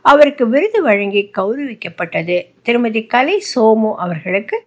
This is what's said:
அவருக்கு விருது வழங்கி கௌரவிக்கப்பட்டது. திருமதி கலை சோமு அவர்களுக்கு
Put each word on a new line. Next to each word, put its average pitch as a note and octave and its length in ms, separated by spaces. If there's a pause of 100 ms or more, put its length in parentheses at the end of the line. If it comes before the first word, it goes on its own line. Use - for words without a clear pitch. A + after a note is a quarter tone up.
அவருக்கு C#4+ 420
விருது F#4 340
வழங்கி G3+ 500
கௌரவிக்கப்பட்டது. F#3 1040 (240)
திருமதி A#3 440
கலை C#4+ 360
சோமு A3 540
அவர்களுக்கு F3+ 720